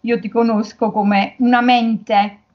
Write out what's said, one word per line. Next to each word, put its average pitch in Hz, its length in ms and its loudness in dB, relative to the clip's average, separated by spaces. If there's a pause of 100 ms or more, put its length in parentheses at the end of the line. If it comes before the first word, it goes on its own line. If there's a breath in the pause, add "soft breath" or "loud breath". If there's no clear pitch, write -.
io 233 180 -2
ti 220 80 -10
conosco 220 640 -2
come 202 460 -2
una 240 240 2
mente, 226 760 0 (140)